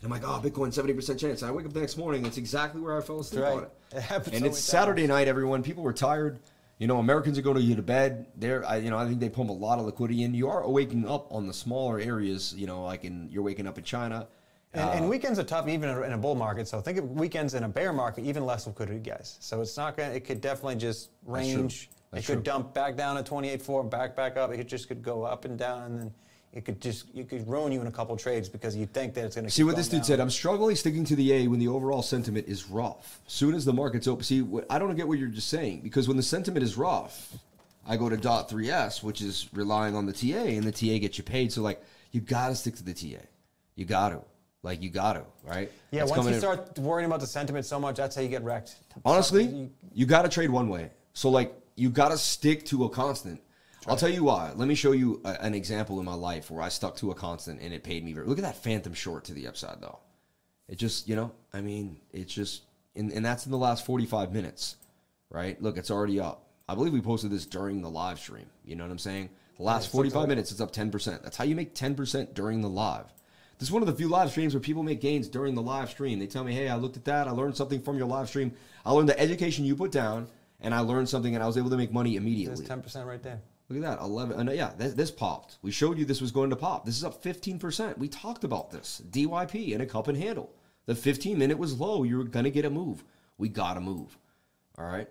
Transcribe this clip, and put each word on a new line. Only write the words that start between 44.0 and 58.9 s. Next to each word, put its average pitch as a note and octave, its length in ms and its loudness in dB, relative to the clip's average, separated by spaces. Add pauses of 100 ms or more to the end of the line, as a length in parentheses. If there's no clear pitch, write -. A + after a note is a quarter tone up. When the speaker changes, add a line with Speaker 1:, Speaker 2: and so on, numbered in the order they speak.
Speaker 1:
Like, F2+ 200 -6
you F#2+ 80 -6
gotta, F#2+ 340 0 (200)
right? F#2 260 -6 (200)
Speaker 2:
Yeah, D3+ 120 0
Speaker 1:
It's C#3 80 2
Speaker 2:
once - 100 4
Speaker 1:
coming A#2+ 120 4
Speaker 2:
you - 40 4
Speaker 1:
in. A2+ 40 0
Speaker 2:
start F#3 380 0
worrying E3 280 0
about E3 140 0
the C3+ 60 -4
sentiment C#3+ 400 -4
so D3 120 -4
much, C#3 180 -2
that's C3+ 200 -2
how C3+ 60 0
you B2+ 60 0
get B2+ 160 -2
wrecked. A#2 320 -6 (280)
Speaker 1:
Honestly, F#3 400 8
Speaker 2:
Something F#3 160 -2
you C3 100 -8 (240)
Speaker 1:
you B2+ 120 4
gotta E3 220 8
trade E3 220 2
one B2 180 4
way. E2+ 220 -4 (220)
So, - 160 2
like, C3 260 6 (220)
you B2 140 4
gotta D3 280 6
stick D3+ 480 2
to B2+ 180 2
a A2+ 60 2
constant. B2+ 500 -4 (420)
Speaker 2:
Try - 80 -4
Speaker 1:
I'll C3 60 4
Speaker 2:
it. - 40 0
Speaker 1:
tell E3+ 80 6
you F3 160 2
why. F2+ 320 4
Let A#2 100 2
me D3 80 4
show C#3+ 180 6
you B2+ 320 4
a, F#2+ 160 -2
an G#2 140 -2
example G2+ 460 -2
in F#2 40 -6
my F2+ 100 -6
life F2 360 -6
where D#2+ 120 -6
I F2 80 -4
stuck - 260 -4
to G2+ 140 -2
a F2 40 -4
constant E2+ 460 -8
and E2+ 120 -10
it D#2 120 -10
paid E2+ 200 -4
me E2 80 -8
very, D#2 140 -8
look C#3 120 0
at G3 60 -2
that C#3+ 120 -6
phantom G#2 380 -4